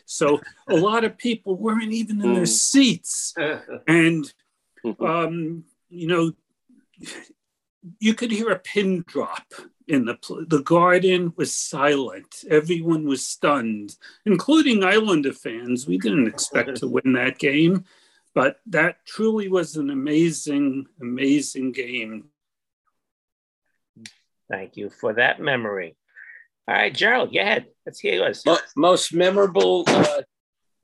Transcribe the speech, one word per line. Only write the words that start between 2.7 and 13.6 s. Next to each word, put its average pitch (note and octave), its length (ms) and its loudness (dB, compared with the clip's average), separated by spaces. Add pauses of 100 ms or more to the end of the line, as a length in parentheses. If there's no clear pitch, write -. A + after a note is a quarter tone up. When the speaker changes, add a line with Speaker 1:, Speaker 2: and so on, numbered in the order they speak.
Speaker 2:
<laughs> - 260 -12
Speaker 1:
And, E3 460 2 (520)
Speaker 2:
Mm-hmm. - 200 -4
Speaker 1:
um, E3 580 -2 (260)
you F3 180 -10
know, E3+ 240 0 (1700)
you A3 140 2
could A#3 180 -4
hear A3 180 -2
a F#3 100 0
pin F#3+ 480 -2
drop - 380 -8 (420)
in C3+ 180 2
the A#2+ 100 -4
pl-, - 320 -12
the D#3 160 2
garden F3+ 760 4
was C#3+ 180 -4
silent. C#3 960 -2
Everyone D#3+ 560 2
was C#3 200 -2
stunned, A2+ 680 -2 (300)